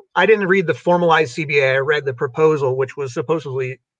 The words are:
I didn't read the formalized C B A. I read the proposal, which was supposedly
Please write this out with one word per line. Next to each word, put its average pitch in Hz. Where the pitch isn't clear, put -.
I -
didn't 208
read 185
the 156
formalized 165
C 156
B 143
A. 131
I -
read 143
the 135
proposal, 139
which 131
was 135
supposedly 135